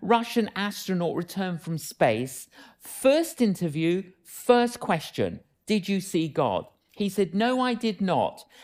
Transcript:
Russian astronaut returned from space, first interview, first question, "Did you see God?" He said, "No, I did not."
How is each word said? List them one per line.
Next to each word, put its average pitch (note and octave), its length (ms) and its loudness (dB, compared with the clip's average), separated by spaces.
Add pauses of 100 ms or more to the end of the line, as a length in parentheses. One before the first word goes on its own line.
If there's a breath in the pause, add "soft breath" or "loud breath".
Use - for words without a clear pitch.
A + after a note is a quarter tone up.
Russian A3+ 560 2
astronaut F#3 600 -2
returned F3 440 -4
from E3 180 -6
space, B2+ 680 0 (300 loud breath)
first - 640 0
interview, F3 640 0 (200)
first A#3+ 560 2
question, C3+ 600 -2 (260)
"Did G#3 220 0
you G3 120 0
see E3 280 -2
God?" A#2+ 380 0 (260)
He G3+ 180 -4
said, F#3+ 240 0
"No, A#3+ 260 2
I B3+ 140 0
did A3+ 260 -2
not." D3 440 0 (200 loud breath)